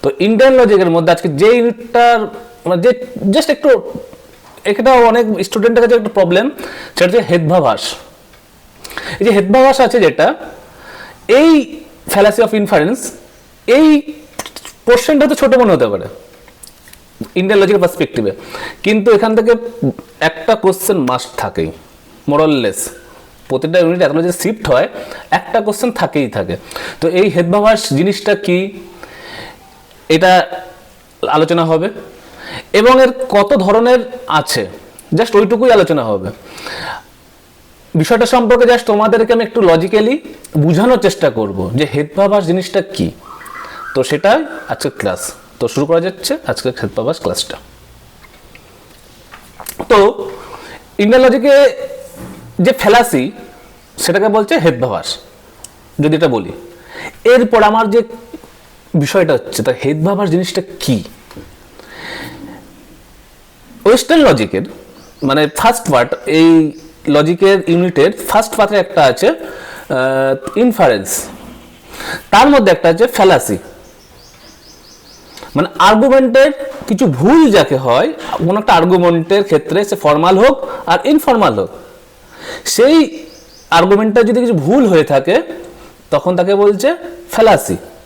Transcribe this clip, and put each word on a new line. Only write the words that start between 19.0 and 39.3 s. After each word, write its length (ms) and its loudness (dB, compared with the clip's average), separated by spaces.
এখান 200 0
থেকে 140 2
একটা 240 -2
কোশ্চেন 340 0
মাস্ট 200 -4
থাকেই, 280 -6
more 160 2
or 60 2
less। 160 -4
প্রতিটা 340 -2
ইউনিট 220 0
এত 60 0
যদি 180 -2
শিফট 280 -6
হয়, 160 2
একটা 260 -6
কোশ্চেন 240 -4
থাকেই 280 -2
থাকে। 180 -6
তো 40 -2
এই 160 2
হেদ্ভাবাস 440 2
জিনিসটা 360 -2
কি, 120 0
এটা 160 2
আলোচনা 340 0
হবে 180 -2
এবং 140 4
এর 80 4
কত 140 2
ধরনের 340 2
আছে, 240 -4
just 220 -2
ওইটুকুই 380 0
আলোচনা 320 0
হবে। 180 -4
বিষয়টা 320 0
সম্পর্কে 380 4
just 200 0
তোমাদেরকে 440 2